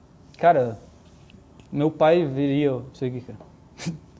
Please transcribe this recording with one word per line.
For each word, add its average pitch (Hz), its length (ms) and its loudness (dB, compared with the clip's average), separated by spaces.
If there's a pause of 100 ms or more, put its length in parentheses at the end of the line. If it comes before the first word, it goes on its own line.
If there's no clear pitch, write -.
(360)
Cara, 131 420 2 (920)
meu 147 180 0
pai 160 360 4
veria 139 540 0 (120)
isso - 120 -10
aqui, 123 180 -8
cara. 110 160 -18 (400)
<laughs> 165 180 -8 (240)